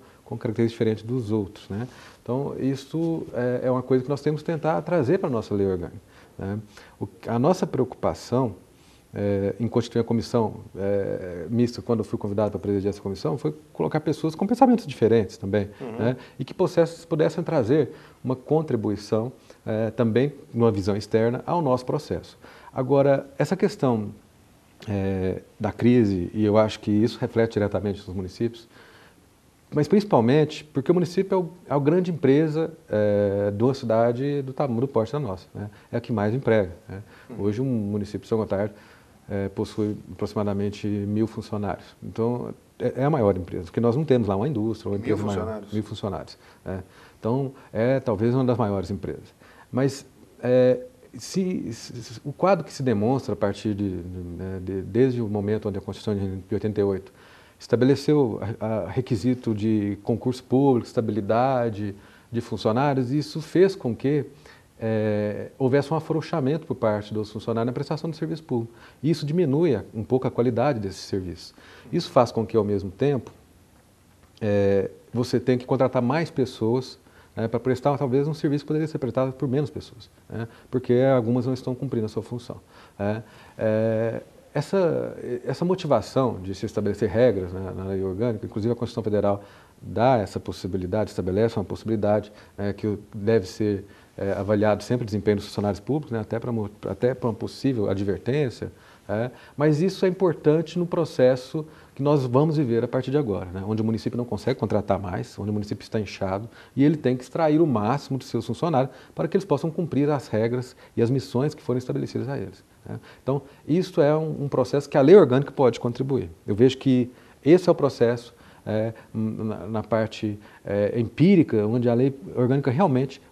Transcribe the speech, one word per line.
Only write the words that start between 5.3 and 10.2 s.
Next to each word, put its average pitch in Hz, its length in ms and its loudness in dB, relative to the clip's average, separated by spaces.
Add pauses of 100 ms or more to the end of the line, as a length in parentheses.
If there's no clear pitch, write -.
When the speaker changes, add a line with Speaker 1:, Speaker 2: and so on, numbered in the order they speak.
Speaker 1:
nossa 107 220 -2
lei 101 140 2
orgânica, 90 340 -4 (360)
né? 98 220 -6 (400)
O, 98 80 -6 (200)
a 113 100 0
nossa 160 300 2
preocupação, 117 880 -2 (580)
é, 101 460 -2
em 120 80 -2
constituir 117 340 0
a - 20 2
comissão, 113 580 -2 (140)